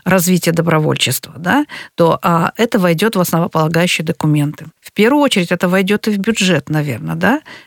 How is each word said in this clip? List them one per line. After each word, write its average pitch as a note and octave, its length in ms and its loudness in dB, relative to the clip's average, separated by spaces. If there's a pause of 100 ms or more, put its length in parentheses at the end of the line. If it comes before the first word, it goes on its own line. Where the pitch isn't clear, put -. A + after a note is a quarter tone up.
развития F3+ 480 2
добровольчества, D#3 840 -2
да, G#3 260 0 (300)
то, E3 280 2
а, E3 360 0
это A#3 200 0
войдет F3+ 380 2
в F#3 40 2
основополагающие E3 840 0
документы. D3+ 640 -2 (160)
В - 100 -20
первую C4 320 2
очередь F#3 280 0
это F3+ 160 0
войдет G3 400 0
и - 20 2
в G3+ 80 0
бюджет, F#3+ 520 0
наверно, B2+ 460 -4
да. G#3+ 240 0 (260)